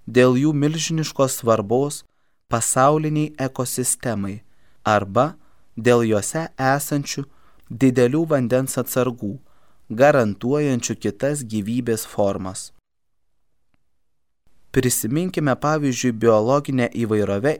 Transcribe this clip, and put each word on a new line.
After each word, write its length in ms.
dėl 280
jų 180
milžiniškos 880
svarbos 640
pasauliniai 840
ekosistemai 1040
arba 480
dėl 260
juose 520
esančių 720
didelių 560
vandens 520
atsargų, 580
garantuojančių 1080
kitas 480
gyvybės 640
formas. 640
Prisiminkime, 800
pavyzdžiui, 560
biologinę 800
įvairovę 680